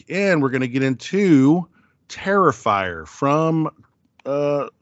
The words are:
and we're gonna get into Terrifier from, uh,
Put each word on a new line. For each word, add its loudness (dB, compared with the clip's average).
and 0
we're 0
gonna -2
get -2
into 2
Terrifier -2
from, -2
uh, -4